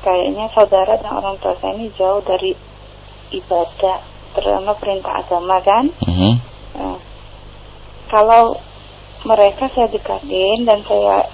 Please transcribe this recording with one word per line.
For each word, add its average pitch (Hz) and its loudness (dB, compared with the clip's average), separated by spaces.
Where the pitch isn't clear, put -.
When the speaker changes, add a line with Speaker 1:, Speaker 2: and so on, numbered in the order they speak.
Speaker 1:
Kayaknya 190 -2
saudara 202 4
dan 214 -8
orang 196 -6
tua 196 -4
saya 190 -6
ini 220 -10
jauh 196 -2
dari 185 -2
ibadah, 185 -2
terutama 196 -2
perintah 196 -6
agama 180 -2
kan. 208 2
Speaker 2:
Hmm. 92 2
Speaker 1:
Nah, 95 -10
kalau 226 6
mereka 214 2
saya 247 0
dekatin 196 -2
dan 214 4
saya 202 2